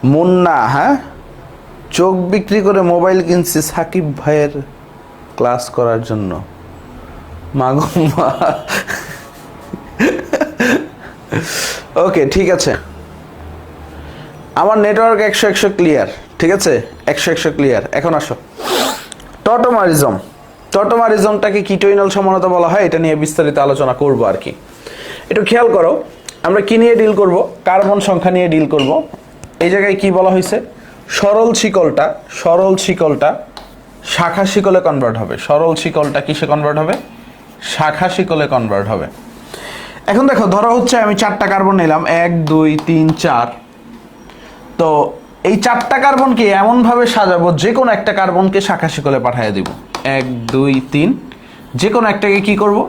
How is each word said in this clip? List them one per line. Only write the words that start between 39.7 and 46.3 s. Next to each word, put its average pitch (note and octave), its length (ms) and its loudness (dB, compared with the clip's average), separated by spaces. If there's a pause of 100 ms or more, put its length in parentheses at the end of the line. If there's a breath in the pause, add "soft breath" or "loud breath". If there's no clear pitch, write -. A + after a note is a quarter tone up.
এখন A#3 200 4
দেখো, A3+ 140 2 (100)
ধরা G#3 220 2
হচ্ছে B3 280 0
আমি G#3 180 0
চারটা G#3 300 -2
কার্বন F#3+ 300 2
নিলাম, D#3 200 2 (200)
এক, F3 100 0 (180)
দুই, D#3 200 4 (160)
তিন, D#3+ 200 2 (160)
চার। B2 240 0 (1300 loud breath)
তো D#3+ 80 2 (600)
এই A3 140 4
চারটা B3 400 0
কার্বনকে C4 400 2 (160)